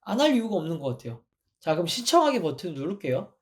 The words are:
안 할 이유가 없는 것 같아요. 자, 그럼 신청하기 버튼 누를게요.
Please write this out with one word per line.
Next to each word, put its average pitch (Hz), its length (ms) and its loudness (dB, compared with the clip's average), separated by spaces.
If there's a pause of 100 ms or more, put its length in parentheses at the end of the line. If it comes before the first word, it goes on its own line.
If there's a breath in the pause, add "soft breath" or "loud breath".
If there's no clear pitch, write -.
안 208 160 -2
할 294 140 6
이유가 220 220 0
없는 160 220 -4
것 139 120 -4
같아요. 120 320 -10 (380)
자, 160 140 0
그럼 170 120 0
신청하기 254 540 2
버튼 147 340 -4
누를게요. 143 680 -4